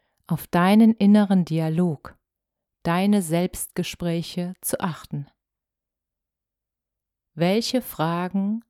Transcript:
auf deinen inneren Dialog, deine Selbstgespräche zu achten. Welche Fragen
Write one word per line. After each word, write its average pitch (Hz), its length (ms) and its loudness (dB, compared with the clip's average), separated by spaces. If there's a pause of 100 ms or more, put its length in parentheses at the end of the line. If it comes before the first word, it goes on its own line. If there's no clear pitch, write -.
(260)
auf - 220 -6
deinen 208 440 6
inneren 202 520 4
Dialog, 160 760 -4 (640)
deine 190 400 0
Selbstgespräche 175 1400 -6
zu - 200 -6
achten. 147 500 -8 (2000)
Welche 202 460 0
Fragen 190 880 -4